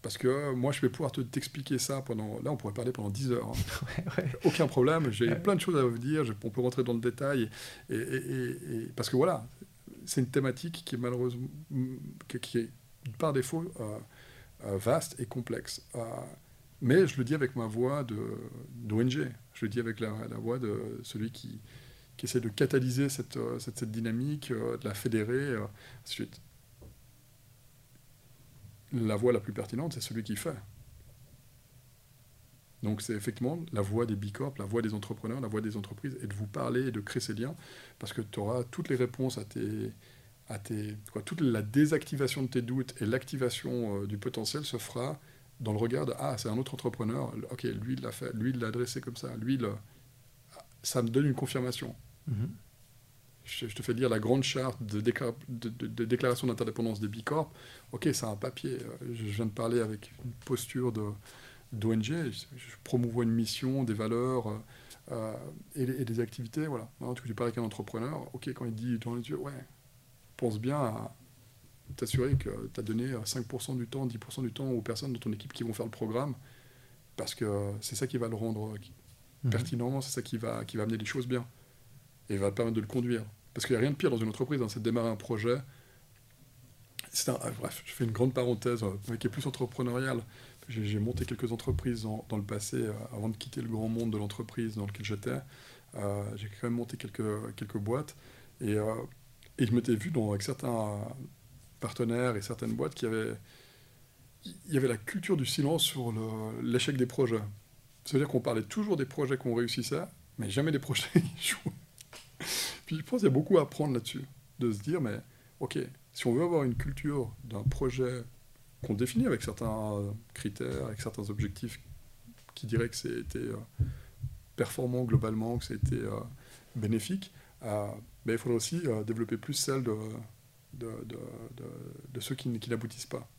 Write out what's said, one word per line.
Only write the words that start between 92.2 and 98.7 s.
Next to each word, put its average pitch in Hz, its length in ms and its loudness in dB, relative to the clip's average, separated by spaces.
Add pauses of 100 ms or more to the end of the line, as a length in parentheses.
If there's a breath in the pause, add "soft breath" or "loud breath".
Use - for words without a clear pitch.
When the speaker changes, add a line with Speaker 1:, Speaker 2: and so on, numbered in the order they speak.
Speaker 1:
dans 113 80 -2
le 101 80 -2
passé, 104 320 -4
euh, 113 160 0 (200)
avant 110 160 -2
de 107 80 -2
quitter - 240 -8
le 117 80 -4
grand 113 200 0
monde 113 240 0
de 110 60 0
l'entreprise 110 580 -4
dans 101 100 -2
lequel 101 180 -8
j'étais. 107 360 -2 (560 loud breath)
Euh, 101 260 0 (140)
j'ai 104 100 -6
quand 104 220 -6
même 117 80 0
monté 120 200 -4
quelques, 107 600 -4
quelques 107 220 -6
boîtes. 120 360 -2 (460 loud breath)
Et, 107 140 2